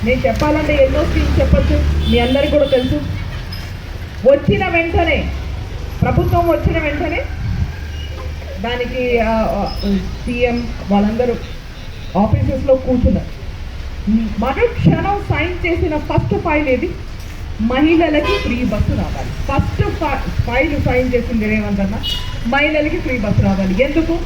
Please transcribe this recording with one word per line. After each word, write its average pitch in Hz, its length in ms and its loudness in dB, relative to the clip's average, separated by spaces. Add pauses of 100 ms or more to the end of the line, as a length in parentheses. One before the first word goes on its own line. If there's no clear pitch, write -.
నేను 262 220 2
చెప్పాలంటే 302 480 2
ఎన్నో 277 300 4
స్కీమ్స్ - 340 2
చెప్పొచ్చు, 269 440 4 (280)
మీ 233 80 4
అందరికీ 277 380 2
కూడా 277 120 4
తెలుసు. 262 320 2 (1300)
వచ్చిన 381 360 4
వెంటనే, 330 640 0 (720)
ప్రభుత్వం 349 460 4
వచ్చిన 330 320 2
వెంటనే 311 420 -2 (1400)
దానికి, 240 580 -2
ఆ, 220 100 2
ఆ, 202 680 0 (280)
సీఎం 240 420 0 (240)
వాళ్ళందరూ 220 440 2 (880)
ఆఫీసెస్లో 269 540 2
కూర్చున్నారు. 254 500 2 (1120)
మరుక్షణం 381 920 2
సైన్ 339 380 -2
చేసిన 330 300 0
ఫస్ట్ - 460 0
ఫైల్ 294 240 0
ఏది? 262 220 0 (720)
మహిళలకి 302 680 2
ఫ్రీ 247 320 -2
బస్సు 208 280 0
రావాలి. - 360 -2
ఫస్ట్ - 600 -2
ఫై-, - 560 -2
ఫైల్ 269 360 0
సైన్ 254 340 0
చేసింది 226 300 0
రేవంత్ 208 340 0
అన్న, 196 220 -2 (460)
మహిళలకి 302 500 0
ఫ్రీ 254 200 -2
బస్సు 202 240 2
రావాలి. 196 420 2
ఎందుకు? 320 420 2